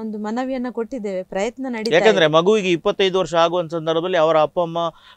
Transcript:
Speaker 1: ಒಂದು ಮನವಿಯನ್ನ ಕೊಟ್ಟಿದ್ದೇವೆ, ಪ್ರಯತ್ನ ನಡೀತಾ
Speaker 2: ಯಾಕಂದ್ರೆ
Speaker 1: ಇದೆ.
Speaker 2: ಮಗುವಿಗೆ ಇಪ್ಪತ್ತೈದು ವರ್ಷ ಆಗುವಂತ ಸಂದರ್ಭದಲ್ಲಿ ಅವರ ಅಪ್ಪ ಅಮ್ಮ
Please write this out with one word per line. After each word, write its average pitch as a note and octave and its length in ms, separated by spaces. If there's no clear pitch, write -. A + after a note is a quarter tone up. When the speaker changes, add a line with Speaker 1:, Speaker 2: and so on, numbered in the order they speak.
Speaker 1:
ಒಂದು A3 180
ಮನವಿಯನ್ನ B3 520
ಕೊಟ್ಟಿದ್ದೇವೆ, G#3+ 520
ಪ್ರಯತ್ನ A3 460
ನಡೀತಾ A3+ 280
Speaker 2:
ಯಾಕಂದ್ರೆ G3+ 280
Speaker 1:
ಇದೆ. D3+ 100
Speaker 2:
ಮಗುವಿಗೆ F#3 380
ಇಪ್ಪತ್ತೈದು F#3+ 460
ವರ್ಷ E3+ 160
ಆಗುವಂತ E3+ 380
ಸಂದರ್ಭದಲ್ಲಿ E3 460
ಅವರ D#3 220
ಅಪ್ಪ D3+ 200
ಅಮ್ಮ E3+ 320